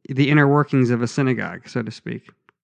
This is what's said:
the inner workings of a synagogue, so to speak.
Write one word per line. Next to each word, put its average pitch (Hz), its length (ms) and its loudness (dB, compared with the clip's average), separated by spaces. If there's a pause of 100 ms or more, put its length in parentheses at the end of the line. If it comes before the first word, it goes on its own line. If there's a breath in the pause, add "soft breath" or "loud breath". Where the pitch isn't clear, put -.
the 135 220 0
inner 147 180 6
workings 139 420 2
of 120 120 0
a 120 40 0
synagogue, 110 640 -4
so 123 140 -6
to 113 80 -10
speak. - 380 -14 (360)